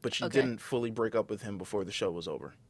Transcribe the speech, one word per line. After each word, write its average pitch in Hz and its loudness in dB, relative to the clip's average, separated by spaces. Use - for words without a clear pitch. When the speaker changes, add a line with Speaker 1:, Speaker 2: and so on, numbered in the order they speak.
Speaker 1:
but 123 -2
she - -2
Speaker 2:
Okay. - 4
Speaker 1:
didn't 123 2
fully 120 0
break 113 2
up 107 4
with 107 -4
him 101 -6
before 95 -2
the 98 -8
show 98 2
was 85 -4
over. 71 -6